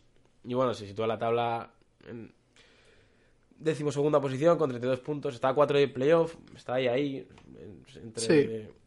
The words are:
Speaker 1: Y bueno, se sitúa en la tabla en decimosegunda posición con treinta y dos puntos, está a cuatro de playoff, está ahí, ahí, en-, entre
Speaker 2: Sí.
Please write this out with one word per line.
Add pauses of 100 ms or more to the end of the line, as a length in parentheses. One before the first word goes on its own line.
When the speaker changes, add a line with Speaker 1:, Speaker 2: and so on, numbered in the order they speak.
(440)
Speaker 1:
Y
bueno,
se
sitúa
en
la
tabla (380)
en (1300)
decimosegunda
posición
con
treinta
y
dos
puntos,
está
a
cuatro
de
playoff, (220)
está
ahí,
ahí, (300)
en-,
entre
Speaker 2:
Sí. (180)